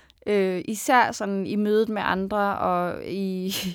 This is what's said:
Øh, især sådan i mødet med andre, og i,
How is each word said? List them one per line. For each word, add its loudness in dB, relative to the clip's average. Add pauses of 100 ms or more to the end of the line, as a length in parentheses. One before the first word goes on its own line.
(260)
Øh, 2
især 4
sådan -4
i -2
mødet 2
med -4
andre, 0
og -2
i, -4 (200)